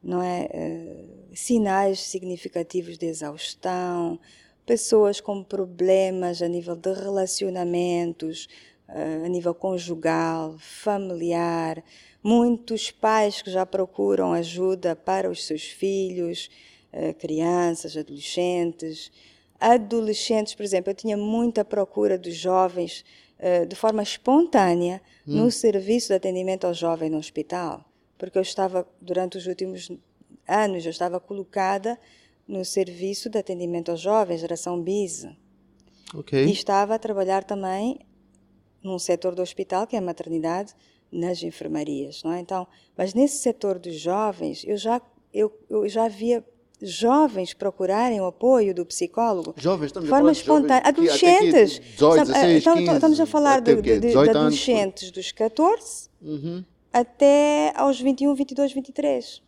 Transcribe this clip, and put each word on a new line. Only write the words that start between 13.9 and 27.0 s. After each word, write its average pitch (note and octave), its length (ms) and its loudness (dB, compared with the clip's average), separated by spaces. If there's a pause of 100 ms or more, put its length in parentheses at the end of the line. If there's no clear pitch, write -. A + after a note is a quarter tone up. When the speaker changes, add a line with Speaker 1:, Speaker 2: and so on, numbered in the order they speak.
Speaker 1:
ajuda F3 600 -2
para F#3+ 340 -2
os F3 160 -8
seus D#3 180 -6
filhos, F3+ 880 -4 (420)
eh, D#3 220 -6
crianças, E3 840 -2
adolescentes. E3 1120 -6 (480)
Adolescentes, A3 960 0
por G#3 80 -10
exemplo, G3 280 -2
eu G3 40 -6
tinha G#3+ 220 -4
muita A3 460 -2
procura G3+ 540 -2
de F3+ 140 -10
jovens, F3+ 720 -2 (360)
eh, F3 260 0
de F3+ 100 -12
forma G#3+ 280 0
espontânea, F#3+ 1000 2 (240)
Speaker 2:
Hum. G#3+ 180 0
Speaker 1:
no A#3+ 80 4
serviço G#3 580 0
de G3 60 2
atendimento F#3 520 -2
ao F3 60 0
jovem E3 360 -4